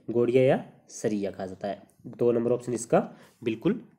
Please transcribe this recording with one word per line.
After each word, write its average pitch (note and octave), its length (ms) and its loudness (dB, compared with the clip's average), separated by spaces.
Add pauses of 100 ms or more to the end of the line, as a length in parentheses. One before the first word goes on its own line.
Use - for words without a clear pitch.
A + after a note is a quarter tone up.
गोड़िया A#2+ 340 4
या D#3 200 4 (280)
सरिया G2+ 400 -4
कहा F#2+ 140 -10
जाता F#2+ 220 -10
है। - 140 -6 (280)
दो A#2+ 220 2
नंबर A#2 200 0
ऑप्शन A#2+ 220 -2
इसका D#3 260 0 (440)
बिल्कुल A#2 360 -2 (200)